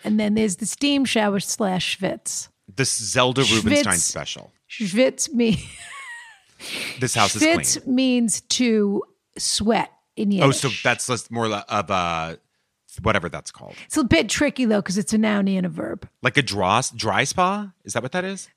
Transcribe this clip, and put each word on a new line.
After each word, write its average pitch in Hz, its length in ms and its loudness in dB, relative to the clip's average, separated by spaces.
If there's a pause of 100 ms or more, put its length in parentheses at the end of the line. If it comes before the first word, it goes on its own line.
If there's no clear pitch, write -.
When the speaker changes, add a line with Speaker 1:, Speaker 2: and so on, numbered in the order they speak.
Speaker 1:
and 214 160 2
then 208 160 0
there's 220 220 0
the 220 80 -6
steam 277 400 0
shower 208 340 2
slash - 580 -2
schwitz. - 520 -6 (240)
Speaker 2:
This 123 220 0
Zelda 123 480 2
Rubinstein 113 520 4
Speaker 1:
Schwitz. 85 60 0
Speaker 2:
special. - 500 -6 (180)
Speaker 1:
Schwitz 247 640 0
me-, 233 340 2 (1300)
Speaker 2:
This 123 160 -2
house 104 200 4
is - 60 0
Speaker 1:
schwitz 311 420 2
Speaker 2:
clean. 262 120 0
Speaker 1:
means 247 460 2
to 214 640 2 (340)
sweat - 540 0 (240)
in 208 140 -2 (120)
Speaker 2:
Oh, 139 100 6
so 139 160 0
Speaker 1:
Yiddish. 104 160 -6
Speaker 2:
that's 120 260 0
less, 120 220 -4
more 113 160 -2
li-, 101 220 -2
of 104 200 -2
a, 85 480 -2 (680)
whatever 90 260 0
that's 73 220 -12
called. - 240 -20 (100)
Speaker 1:
It's - 120 -8
a 311 60 2
bit 277 240 2
tricky 262 380 0
though, 208 160 2
'cause 185 160 -4
it's 214 160 -2
a 214 40 4
noun 208 300 2
and 190 180 0
a 175 40 -2
verb. - 400 -10 (140)
Speaker 2:
Like 127 120 2
a 143 60 4
dry, 101 400 2 (140)
dry 110 280 0
spa? 190 480 -2 (140)
Is - 80 -12
that 117 100 -2
what 127 100 -8
that 180 120 -2
is? 190 320 -10